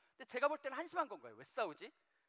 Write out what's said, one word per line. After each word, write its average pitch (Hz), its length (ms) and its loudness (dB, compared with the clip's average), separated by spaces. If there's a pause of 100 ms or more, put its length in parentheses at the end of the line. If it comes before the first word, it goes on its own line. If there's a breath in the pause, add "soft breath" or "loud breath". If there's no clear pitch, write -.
(160 soft breath)
근데 254 100 -12
제가 247 220 4
볼 302 120 6
때는 262 180 -4
한심한 330 320 0
건 175 100 -8
거예요. 120 160 -12
왜 117 80 -14
싸우지? 185 480 -2 (360)